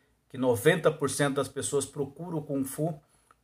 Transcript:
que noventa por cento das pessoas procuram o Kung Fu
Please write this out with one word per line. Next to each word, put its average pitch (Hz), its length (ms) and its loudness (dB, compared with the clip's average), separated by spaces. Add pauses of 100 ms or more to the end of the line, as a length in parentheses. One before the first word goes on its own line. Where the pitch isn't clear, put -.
(280)
que - 80 -16
noventa 131 540 4
por 147 180 0
cento 139 280 0
das 139 120 0
pessoas 139 380 -2
procuram 160 500 -8
o 147 60 -2
Kung 139 220 -2
Fu 151 360 -4 (440)